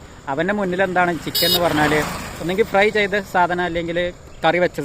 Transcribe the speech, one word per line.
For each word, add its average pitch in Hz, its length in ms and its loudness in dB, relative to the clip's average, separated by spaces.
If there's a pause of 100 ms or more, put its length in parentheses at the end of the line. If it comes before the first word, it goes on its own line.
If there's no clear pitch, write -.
(320)
അവൻ്റെ 165 280 -2
മുന്നിൽ 180 280 -2
എന്താണ് 180 240 2 (140)
ചിക്കൻ 170 240 0
എന്ന് 175 160 0
പറഞ്ഞാൽ 151 280 2 (480)
ഒന്നെങ്കിൽ 185 300 0
ഫ്രൈ 202 240 6
ചെയ്ത 202 200 2 (180)
സാധനം, 175 360 2
അല്ലെങ്കിൽ 170 280 -4 (460)
കറി 165 220 4
വെച്ച 160 200 -2